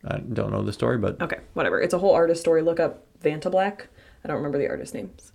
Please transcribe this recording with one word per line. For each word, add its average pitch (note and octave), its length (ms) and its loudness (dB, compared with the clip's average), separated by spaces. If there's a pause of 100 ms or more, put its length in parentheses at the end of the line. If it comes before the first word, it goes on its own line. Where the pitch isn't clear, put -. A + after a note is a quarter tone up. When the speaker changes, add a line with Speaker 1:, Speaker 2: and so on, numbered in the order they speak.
Speaker 1:
I - 140 -4
don't G#2+ 320 -4
know G#2 120 0
the G2+ 100 -4
story, A#2+ 240 0
but G2+ 240 -2
Speaker 2:
Okay, - 180 -4 (140)
whatever. - 280 0
It's F3 120 0
a F3 40 2
whole F#3+ 160 6
artist E3 280 4
story. D#3+ 200 4
Look E3 180 0
up - 240 -2 (200)
Vanta D#3+ 280 -2
Black. G3 360 0 (360)
I - 40 -10
don't D3 100 -4
remember C#3+ 200 -2
the - 120 0
artist - 240 -6
names. - 420 -12